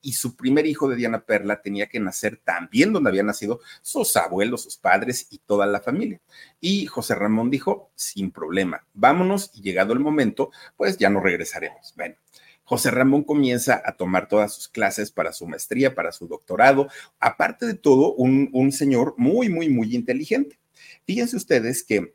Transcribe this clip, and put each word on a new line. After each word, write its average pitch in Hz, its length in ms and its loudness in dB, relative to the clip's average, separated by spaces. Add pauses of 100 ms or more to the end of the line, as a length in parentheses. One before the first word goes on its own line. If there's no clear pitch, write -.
y 131 80 -8
su 120 220 -6
primer 143 320 2
hijo 147 200 -2
de 131 80 0
Diana 113 300 -4
Perla 104 380 -2
tenía 101 240 -4
que 120 120 -8
nacer 104 380 -4
también 101 560 0
donde 151 160 2
habían 95 160 2
nacido 104 340 -4 (220)
sus - 360 -2
abuelos, 98 440 -2
sus - 160 -16
padres 98 540 0
y - 80 -20
toda 101 260 2
la 101 160 0
familia. 180 400 -4 (400)
Y 185 240 0
José 113 300 -4
Ramón 110 340 0
dijo, 139 460 -2
"Sin - 340 -6
problema, 87 640 -4
vámonos 180 600 2
y 101 80 -20
llegado 95 300 0
el 123 60 0
momento, 143 520 0 (260)
pues 95 220 -2
ya 98 100 4
no 101 120 2
regresaremos". - 760 -6
Bueno, 85 160 -10 (500)
José 120 280 -2
Ramón 135 320 4
comienza 131 600 2
a 117 100 -4
tomar 92 340 0
todas 104 260 2
sus - 140 -16
clases 104 420 -2
para 82 240 -4
su 85 140 -12
maestría, 113 480 -2
para 85 160 -4
su - 160 -16
doctorado. 135 600 2 (320)
Aparte - 460 -2
de 226 80 -4
todo, 143 400 4
un, 131 400 2
un 135 180 2
señor 139 460 0
muy, 202 320 2
muy, 165 200 -2
muy 117 260 0
inteligente. 147 640 -4 (480)
Fíjense 214 280 -2
ustedes 127 480 0
que 101 320 -2